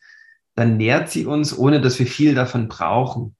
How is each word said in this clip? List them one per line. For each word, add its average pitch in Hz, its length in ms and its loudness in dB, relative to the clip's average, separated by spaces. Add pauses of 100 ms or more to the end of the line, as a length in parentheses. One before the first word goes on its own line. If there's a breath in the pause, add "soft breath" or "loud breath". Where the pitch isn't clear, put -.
(560 soft breath)
dann 113 220 2
nährt 131 320 0
sie - 160 -4
uns, 147 320 -4
ohne 139 240 4
dass 127 180 0
wir 127 80 0
viel 147 280 2
davon 123 320 -2
brauchen, 117 720 -4